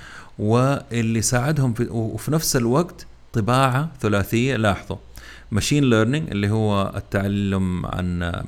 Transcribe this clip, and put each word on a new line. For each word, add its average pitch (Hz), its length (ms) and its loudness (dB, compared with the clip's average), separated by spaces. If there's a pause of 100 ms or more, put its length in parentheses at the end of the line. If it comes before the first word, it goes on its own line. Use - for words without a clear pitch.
(380)
واللي 113 840 0
ساعدهم 131 520 0
في، 120 160 -2
وفي 110 400 -4
نفس 123 260 0
الوقت 131 500 0 (260)
طباعة 127 580 2 (100)
ثلاثية. 113 560 2
لاحظوا، 104 400 0 (540)
ماشين 131 400 2
ليرنينج 117 400 2
اللي 101 200 0
هو 104 460 0
التعلم 98 920 -2
عن، 90 320 -4 (300)